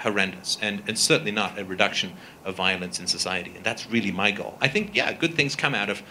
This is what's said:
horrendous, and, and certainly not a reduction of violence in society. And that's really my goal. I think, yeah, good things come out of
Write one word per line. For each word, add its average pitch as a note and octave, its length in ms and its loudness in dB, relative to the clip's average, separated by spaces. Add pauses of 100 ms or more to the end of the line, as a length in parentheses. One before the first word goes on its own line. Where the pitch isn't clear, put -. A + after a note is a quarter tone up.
horrendous, G2 600 0
and, G2+ 260 -2
and A2+ 120 -4
certainly G#2+ 340 4
not G#2 260 -2
a G2 60 -6
reduction F#2+ 480 2 (320)
of F#2+ 100 -4
violence F#2 460 0
in F2+ 60 -6
society. F2+ 500 -2
And F#2 80 -14
that's A2+ 260 -4
really G2+ 220 2
my G2 180 4
goal. - 300 -6
I C3+ 80 4
think, G#3 260 0
yeah, A3 180 4
good E3 220 0
things C#3+ 220 2
come C#3 180 2
out G2+ 140 0
of G2+ 220 -4